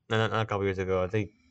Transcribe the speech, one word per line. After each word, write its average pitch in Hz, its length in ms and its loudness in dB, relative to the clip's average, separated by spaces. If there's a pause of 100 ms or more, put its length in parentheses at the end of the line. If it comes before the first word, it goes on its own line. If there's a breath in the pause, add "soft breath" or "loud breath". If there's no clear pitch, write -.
no, 110 100 2
not, 110 120 2
not 110 120 0
a 110 40 -4
couple 104 140 -2
of 98 60 0
years 92 120 0
ago. 92 240 0
I 92 60 -2
think 107 220 -2 (200)